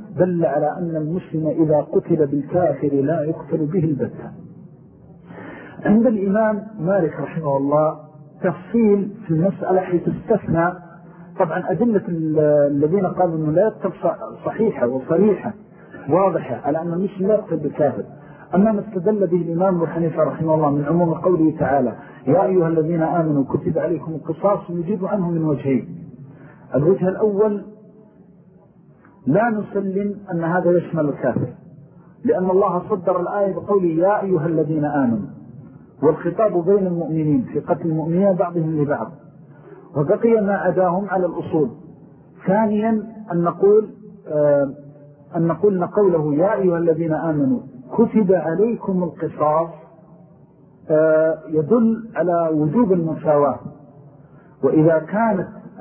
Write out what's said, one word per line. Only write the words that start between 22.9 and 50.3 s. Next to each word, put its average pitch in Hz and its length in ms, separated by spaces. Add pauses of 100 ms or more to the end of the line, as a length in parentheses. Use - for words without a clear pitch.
آمنوا 160 420
كتب - 340
عليكم 160 340
القصاص"، 165 480 (100)
يجيب 175 360
عنه 185 240
من 165 160
وجهين. 135 520 (760)
الوجه 180 340
الأول: 208 560 (1600)
لا 202 220
نسلم 202 680 (160)
أن 170 120
هذا 175 280
يشمل 160 380
الكافر، 127 380 (760)
لأن 185 240
الله 185 400
صدر 190 300
الآية 190 340
بقوله: 185 340
"يا 180 340
أيها 180 240
الذين 156 400
آمنوا"، 123 440 (720)
والخطاب 175 640
بين 196 220
المؤمنين 156 640
في 147 60
قتل 170 280
المؤمنين 165 460
بعضهم 170 480
لبعض، 131 300 (880)
وبقي 208 440
ما 196 120
عداهم 180 560
على 180 160
الأصول. 160 440 (800)
ثانيًا، 214 420 (420)
أن 175 120
نقول، 392 460 (380)
آه، 147 420 (640)
أن 165 120
نقول 185 300
أن 175 60
قوله: 165 520
"يا 185 180
أيها 185 240
الذين 165 360
آمنوا 147 460 (320)
كتب 208 400
عليكم 185 720
القصاص"، 156 680 (1200)